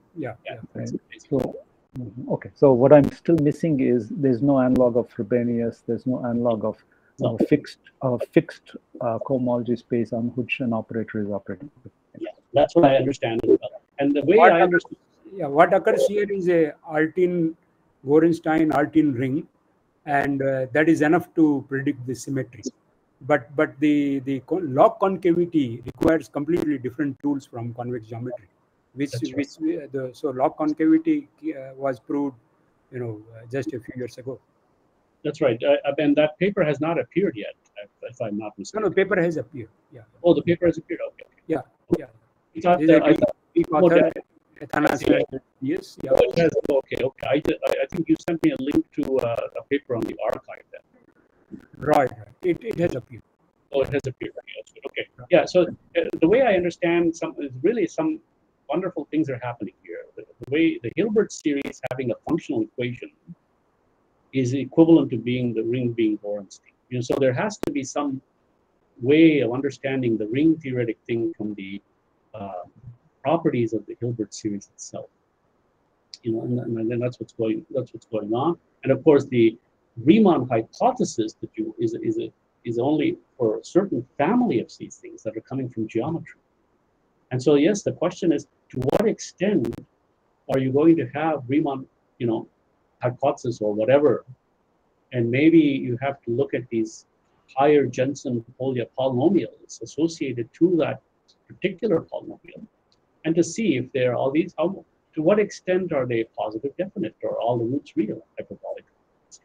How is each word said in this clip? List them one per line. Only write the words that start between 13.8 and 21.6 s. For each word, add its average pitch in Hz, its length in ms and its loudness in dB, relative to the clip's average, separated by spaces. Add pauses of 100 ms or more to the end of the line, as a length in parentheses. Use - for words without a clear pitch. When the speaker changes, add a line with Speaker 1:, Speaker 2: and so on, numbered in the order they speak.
Speaker 2:
And 139 80 2 (100)
the 143 120 -2
way 196 80 8
Speaker 1:
What 180 140 10
Speaker 2:
I 170 60 6
Speaker 1:
occurs, 175 100 6
Speaker 2:
understand - 300 -2 (420)
Speaker 1:
yeah, 151 180 -4
what 180 200 8
occurs 190 240 2 (120)
here 208 160 -2 (100)
is 180 60 -2 (140)
a - 20 6 (380)
Artin, 175 360 2 (720)
Gorenstein 160 580 4 (140)
Artin 151 260 2 (160)
ring, 135 140 -2 (680)
and, 139 360 0
uh, 135 240 -2 (100)
that 160 180 4
is 139 60 2 (100)
enough 170 180 2 (120)
to 160 60 8 (240)